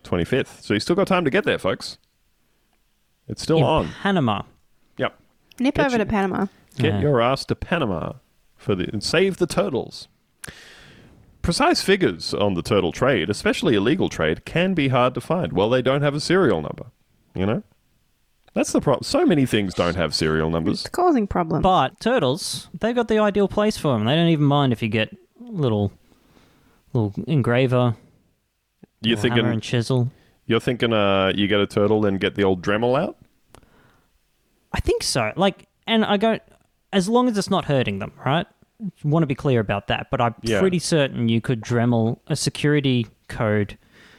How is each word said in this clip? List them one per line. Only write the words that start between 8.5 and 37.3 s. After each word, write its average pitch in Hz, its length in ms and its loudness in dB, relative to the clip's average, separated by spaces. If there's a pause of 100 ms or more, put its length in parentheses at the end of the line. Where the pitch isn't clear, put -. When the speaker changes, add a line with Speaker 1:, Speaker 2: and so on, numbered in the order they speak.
Speaker 1:
for - 180 -4
the, 90 180 -2
and 104 100 -6
save 185 360 0
the 180 80 0
turtles. - 600 -6 (1300)
Precise 277 420 2
figures 156 520 0
on 101 200 0
the 85 80 -2
turtle 90 300 2
trade, 117 360 0
especially 139 460 0
illegal 104 340 0
trade, 80 360 -2
can 185 300 -2
be 143 140 0
hard 123 260 2
to 123 60 -6
find. 160 320 -4
Well, 110 180 2
they 127 120 2
don't 131 200 0
have 147 120 0
a 147 60 -6
serial 147 420 2
number, - 240 -10 (480)
you 90 100 -2
know? 123 180 -2 (920)
That's 269 180 -2
the 285 80 2
problem. 139 220 0
So 330 240 0
many 156 200 4
things 104 280 0
don't 87 220 0
have 80 180 0
serial 78 360 2
numbers. 82 320 -2
Speaker 3:
It's - 80 -10
causing 320 360 2
problems. 165 360 -2
Speaker 2:
But 175 380 2
turtles, 185 680 -2 (100)
they've 233 160 -2
got 233 140 0
the 220 100 2
ideal 202 300 2
place 214 280 0
for 143 180 0
'em. 107 100 0
They 123 100 2
don't 170 140 4
even 151 160 4
mind 139 280 4
if 113 100 -2
you 117 60 -2
get 110 280 -2 (240)
little, 135 500 0 (1000)
little 104 200 0 (140)
engraver, 123 680 2 (1040)
Speaker 1:
You're 113 160 0
Speaker 2:
little 120 140 0
hammer 120 60 2
Speaker 1:
thinking, 117 180 2
Speaker 2:
and 107 80 -4
chisel. 123 500 -2 (340)
Speaker 1:
you're 113 140 2
thinking, 117 320 -2
uh, 98 420 2
you 101 140 0
get 104 120 2
a 101 60 2
turtle 107 400 2
and 98 140 0
get 95 160 -2
the 101 80 2
old 95 180 2
Dremel 113 360 0
out? 196 180 -4 (1600)
Speaker 2:
I - 80 -2
think 466 220 -2
so. - 340 -2
Like, 185 300 0 (200)
and 220 180 2
I 208 140 0
go, 220 200 0 (540)
as 190 160 0
long 247 200 4
as 214 80 -2